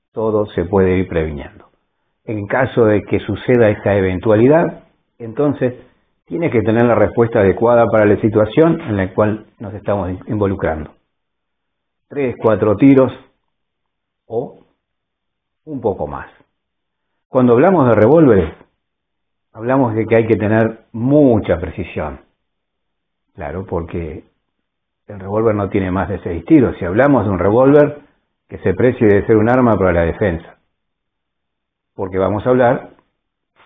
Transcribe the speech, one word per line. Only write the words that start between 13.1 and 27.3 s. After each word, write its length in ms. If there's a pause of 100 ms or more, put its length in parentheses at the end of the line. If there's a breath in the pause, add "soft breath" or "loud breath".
o 320 (1080)
un 160
poco 240
más. 240 (960)
Cuando 260
hablamos 360
de 60
revólveres, 580 (1000)
hablamos 420
de 100
que 100
hay 120
que 100
tener 440 (100)
mucha 640
precisión. 640 (1160)
Claro, 300
porque 580 (840)
el 120
revólver 360
no 140
tiene 220
más 180
de 100
seis 260
tiros. 320
Si 80
hablamos 400
de 60